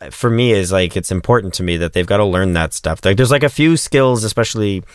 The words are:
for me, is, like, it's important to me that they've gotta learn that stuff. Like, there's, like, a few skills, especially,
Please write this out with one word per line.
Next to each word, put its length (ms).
for 200
me, 220
is, 180
like, 260
it's 140
important 440
to 100
me 140
that 160
they've 120
gotta 180
learn 280
that 200
stuff. 320
Like, 120
there's, 160
like, 100
a 60
few 280
skills, 460
especially, 640